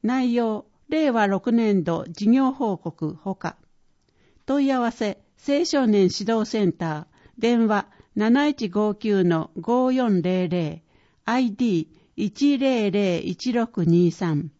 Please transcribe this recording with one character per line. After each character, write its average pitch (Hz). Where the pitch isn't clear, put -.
内 247
容、 226
令 302
和 214
六 196
年 208
度 165
事 185
業 262
報 233
告 160
ほ 190
か。 -
問 277
い 269
合 254
わ 233
せ、 -
青 285
少 277
年 202
指 214
導 226
セ 220
ン 175
タ 156
ー、 -
電 226
話 208
七 240
一 262
五 208
九 202
の 165
五 247
四 240
零 180
零、 160
ア 233
イ 240
デ 247
ィ 185
ー -
一 277
零 240
零 185
一 -
六 220
二 170
三。 160